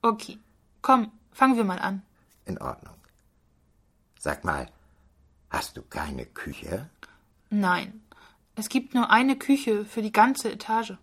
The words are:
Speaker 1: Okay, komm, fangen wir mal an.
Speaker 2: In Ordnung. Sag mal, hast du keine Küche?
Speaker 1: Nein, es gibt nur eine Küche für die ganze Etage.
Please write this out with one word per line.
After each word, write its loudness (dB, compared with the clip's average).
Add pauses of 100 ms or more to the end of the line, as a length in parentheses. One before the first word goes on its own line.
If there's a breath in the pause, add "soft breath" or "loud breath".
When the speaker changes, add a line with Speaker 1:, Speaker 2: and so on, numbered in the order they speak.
Speaker 1:
Okay, -2 (420)
komm, 4 (200)
fangen 4
wir 2
mal -2
an. -4 (440)
Speaker 2:
In -8
Ordnung. -10 (1200)
Sag -4
mal, -2 (840)
hast -8
du -16
keine -10
Küche? -12 (640 loud breath)
Speaker 1:
Nein, -2 (540 soft breath)
es -8
gibt -4
nur 4
eine 4
Küche 2
für -6
die -2
ganze 4
Etage. -4